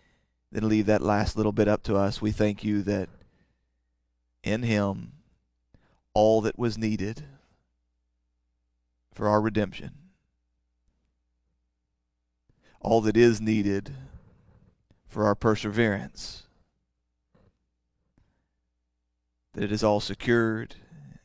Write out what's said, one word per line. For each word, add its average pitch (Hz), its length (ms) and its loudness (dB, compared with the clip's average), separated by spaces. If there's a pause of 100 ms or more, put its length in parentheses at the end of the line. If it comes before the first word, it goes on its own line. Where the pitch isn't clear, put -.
(520)
then 110 160 -2
leave 107 180 2
that 107 160 4
last 104 340 0
little 107 140 2
bit 104 160 2
up 104 160 2
to 107 140 0
us. 98 260 0
We 107 80 0
thank 104 320 -2
you 104 200 -2
that 95 260 -4 (1400)
in 110 180 -2
him, 104 520 -2 (960)
all 110 300 4
that 110 180 -2
was 113 180 -4
needed 110 460 -4 (1900)
for - 140 -4
our 104 140 4
redemption, 107 500 -2 (3000)
all 113 200 2
that 107 160 2
is 117 240 6
needed 104 520 -2 (1160)
for 104 180 -2
our 101 100 2
perseverance, 104 1040 -2 (3000)
that - 100 -8
it 104 80 -4
is 107 140 -2
all 104 160 2
secured 113 720 -2 (500)